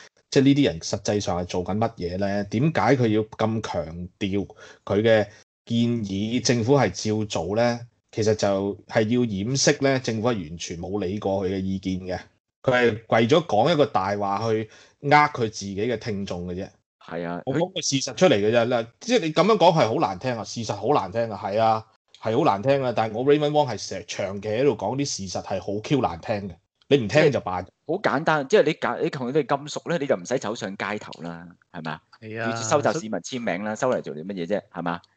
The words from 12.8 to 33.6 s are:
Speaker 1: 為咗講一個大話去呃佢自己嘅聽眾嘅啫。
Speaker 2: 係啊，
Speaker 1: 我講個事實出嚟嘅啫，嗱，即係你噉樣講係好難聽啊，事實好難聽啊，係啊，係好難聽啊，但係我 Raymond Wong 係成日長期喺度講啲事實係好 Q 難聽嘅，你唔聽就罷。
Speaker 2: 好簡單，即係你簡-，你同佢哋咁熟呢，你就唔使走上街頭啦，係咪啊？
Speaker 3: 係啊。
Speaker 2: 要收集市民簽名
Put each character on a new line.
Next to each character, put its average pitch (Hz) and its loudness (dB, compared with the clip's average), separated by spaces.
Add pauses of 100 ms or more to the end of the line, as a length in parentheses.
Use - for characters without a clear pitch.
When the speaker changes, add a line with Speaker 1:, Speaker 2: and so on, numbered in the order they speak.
Speaker 1:
為 117 4
咗 156 4
講 120 2
一 170 2
個 143 6
大 98 -2
話 101 -2
去 110 -2 (320)
呃 143 -4
佢 147 6
自 107 -6
己 98 -6
嘅 113 0
聽 101 -6
眾 90 -8
嘅 90 -6
啫。 92 -8 (380)
Speaker 2:
係 87 -6
啊， 87 -6
Speaker 1:
我 135 -4
講 180 0
個 175 -8
事 - -2
實 127 -8
出 185 4
嚟 156 6
嘅 107 2
啫， 117 4
嗱， 117 0 (120)
即 226 -2
係 233 4
你 160 -2
噉 165 4
樣 214 4
講 175 8
係 151 4
好 110 0
難 98 0
聽 127 -4
啊， 104 -8
事 117 -8
實 117 -4
好 101 -6 (120)
難 90 -6
聽 113 -2
啊， 98 -8
係 101 -2
啊， 110 2 (340)
係 113 -2
好 143 2
難 101 2
聽 139 2
啊， 123 0
但 113 0
係 - -10
我 113 -4
Raymond 147 4
Wong 147 2
係 107 -8
成 95 -8
日 - -14
長 98 -6
期 104 -6
喺 110 0
度 143 6
講 104 -2
啲 143 -2
事 98 -8
實 90 -8
係 98 -6
好 101 -6
Q 139 0
難 92 -2
聽 101 -6
嘅， 82 -14 (320)
你 160 6
唔 113 0
聽 147 4
就 113 0
罷。 90 -4 (240)
Speaker 2:
好 147 -2
簡 131 0
單， 156 0
即 214 4
係 175 6
你 151 2
簡-， 120 -4
你 147 0
同 127 -6
佢 - -6
哋 151 2
咁 143 -2
熟 - -8
呢， 165 -2
你 139 -4
就 127 2
唔 90 -8
使 123 -2
走 107 -4
上 113 -8
街 104 -4
頭 - -14
啦， 85 -12 (240)
係 82 -12
咪 80 -8
啊？ 78 -10 (180)
Speaker 3:
係 110 -10
啊。 113 -2
Speaker 2:
要 113 -4
收 123 2
集 117 2
市 82 -2
民 110 -10
簽 123 -10
名 98 -2